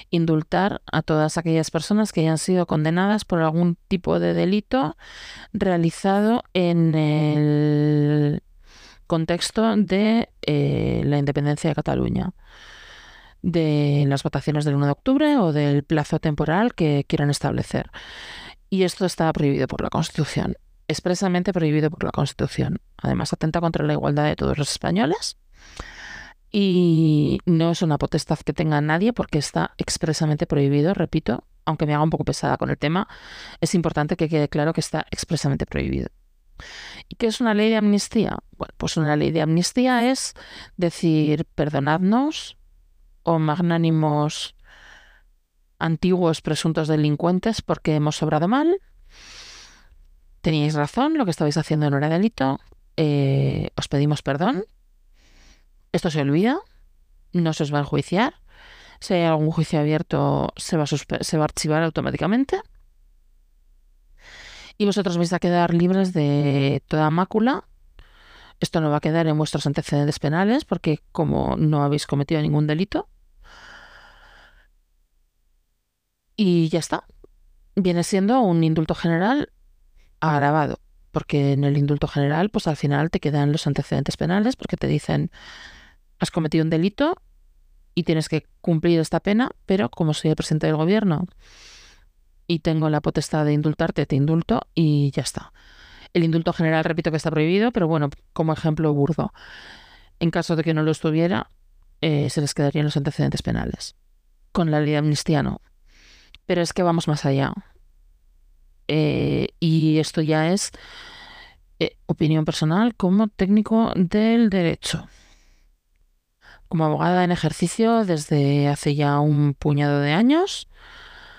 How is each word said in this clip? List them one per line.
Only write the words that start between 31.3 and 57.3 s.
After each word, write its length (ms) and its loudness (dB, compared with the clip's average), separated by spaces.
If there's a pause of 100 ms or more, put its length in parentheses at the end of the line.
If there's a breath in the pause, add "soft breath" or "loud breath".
aunque 200 -2
me 80 0
haga 100 2
un 80 2
poco 120 -2
pesada 340 -2
con 120 -4
el 80 -2
tema, 300 -2 (520 loud breath)
es 160 -2
importante 400 0
que 140 -2
quede 180 0
claro 240 0
que 100 -2
está 300 -6
expresamente 540 -2
prohibido. 440 -4 (1000 loud breath)
¿Y 60 -16
qué 120 -2
es 140 -4
una 120 2
ley 160 2
de 80 2
amnistía? 600 0 (140)
Bueno, 260 -12
pues 180 -6
una 200 0
ley 160 0
de 100 0
amnistía 680 0
es 260 -4 (420 loud breath)
decir, 680 0 (100)
"Perdonadnos, 1000 0 (680)
oh 160 0
magnánimos 1160 0 (1200 loud breath)
antiguos 600 0
presuntos 460 -2
delincuentes, 760 0
porque 340 -2
hemos 280 0
obrado 240 0
mal. 300 2 (1600 loud breath)
Teníais 340 0
razón, 420 0
lo 80 0
que 60 0
estabais 260 -2
haciendo 320 0
no 80 2
era 100 0
delito, 520 -2 (380)
eh, 800 0
os 140 -6
pedimos 320 0
perdón, 420 -2 (1300 soft breath)
esto 200 0
se 100 -2
olvida, 380 2 (720)